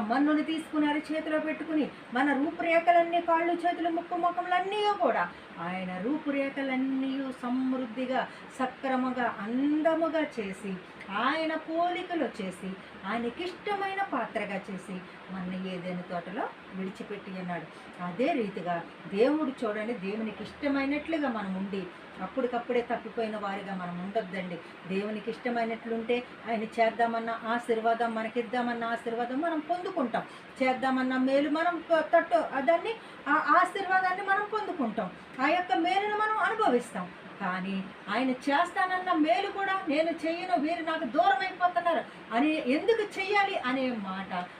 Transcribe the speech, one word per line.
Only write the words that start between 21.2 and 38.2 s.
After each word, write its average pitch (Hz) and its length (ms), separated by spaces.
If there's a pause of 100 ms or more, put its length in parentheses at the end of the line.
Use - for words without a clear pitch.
మనం 196 260
ఉండి, 190 280 (380)
అప్పటికప్పుడే 240 600
తప్పిపోయిన 220 560
వారిగా 196 380
మనం 175 280
ఉండొద్దండి. 185 560 (300)
దేవునికి 208 420
ఇష్టమైనట్లుంటే, 226 920 (260)
ఆయన 220 140
చేద్దామన్న 226 800
ఆశీర్వాదం, 226 720
మనకిద్దామన్న 233 680
ఆశీర్వాదం 233 580
మనం 330 180
పొందుకుంటాం. 339 640 (400)
చేద్దామన్న 254 540
మేలు 269 320
మనం 330 420
ప-, 311 140 (100)
తట్టు, 330 200
ఆ 294 240
దాన్ని, 339 340 (340)
ఆ 277 60
ఆశీర్వాదాన్ని 370 920
మనం 403 280
పొందుకుంటాం. 285 580 (300)
ఆ 285 60
యొక్క 359 260
మేలును 392 440
మనం 427 200
అనుభవిస్తాం. 247 720 (320)
కానీ 190 420 (260)
ఆయన 247 200